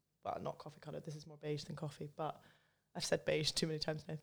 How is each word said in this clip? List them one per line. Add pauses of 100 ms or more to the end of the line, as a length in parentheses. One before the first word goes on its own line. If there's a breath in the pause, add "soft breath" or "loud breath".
(240)
well,
not
coffee
coloured,
this
is
more
beige
than
coffee,
but (560 soft breath)
I've
said
beige
too
many
times
now.